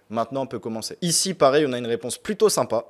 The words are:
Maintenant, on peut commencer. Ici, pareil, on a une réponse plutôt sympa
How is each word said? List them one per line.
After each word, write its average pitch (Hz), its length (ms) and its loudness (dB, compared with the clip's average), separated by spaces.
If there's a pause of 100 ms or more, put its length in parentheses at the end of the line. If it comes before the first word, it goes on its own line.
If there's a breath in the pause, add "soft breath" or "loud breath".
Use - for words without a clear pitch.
(100)
Maintenant, 117 320 -4
on 131 40 -6
peut 123 120 -8
commencer. 110 420 -8
Ici, 180 320 -2
pareil, 147 340 6
on 127 60 0
a 120 60 -4
une 123 80 -6
réponse 117 320 -4
plutôt 208 320 2
sympa 117 400 0